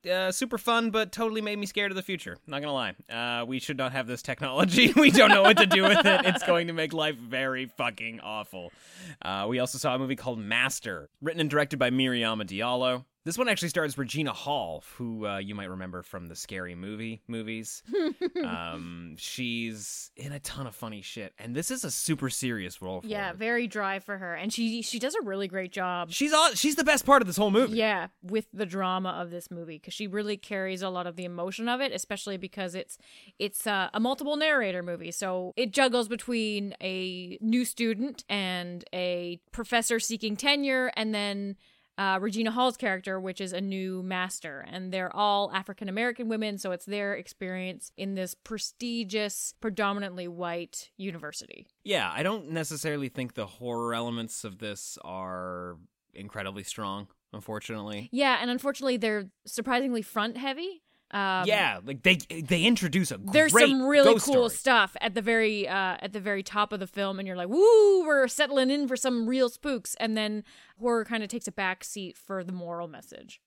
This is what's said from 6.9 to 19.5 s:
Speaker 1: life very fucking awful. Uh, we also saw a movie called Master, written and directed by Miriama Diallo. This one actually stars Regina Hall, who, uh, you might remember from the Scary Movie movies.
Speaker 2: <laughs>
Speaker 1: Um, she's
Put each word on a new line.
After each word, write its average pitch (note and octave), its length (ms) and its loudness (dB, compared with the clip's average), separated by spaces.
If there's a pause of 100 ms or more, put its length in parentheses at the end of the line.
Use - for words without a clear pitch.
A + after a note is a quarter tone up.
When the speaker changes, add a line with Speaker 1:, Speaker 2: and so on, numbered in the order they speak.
Speaker 1:
life D#3 220 0
very B2+ 520 -4
fucking A2+ 540 -6
awful. F#2+ 500 -10 (500)
Uh, G2 260 -2
we B2 120 0
also B2+ 180 -2
saw C3 160 0
a B2+ 60 0
movie C3 160 -2
called A#2+ 240 -6
Master, G#2+ 680 -2 (120)
written E3 200 -4
and D3+ 80 2
directed D3 280 2
by B2 140 4
Miriama A#2 560 0
Diallo. B2 580 -2 (200)
This E3+ 120 -4
one A#3+ 100 0
actually F3+ 220 0
stars D3+ 280 -2
Regina C#3 360 -2
Hall, G2 500 -4 (140)
who, A2+ 280 -6
uh, G2+ 120 -4
you G2 180 -8
might G2 140 -8
remember F#2 340 -8
from F2 240 -12
the E2 80 -14
Scary F2+ 400 -8
Movie G#2+ 520 -10
movies. A2+ 600 -8
Speaker 2:
<laughs> A3+ 60 -8 (500)
Speaker 1:
Um, E2+ 720 -8
she's A#2 1000 -8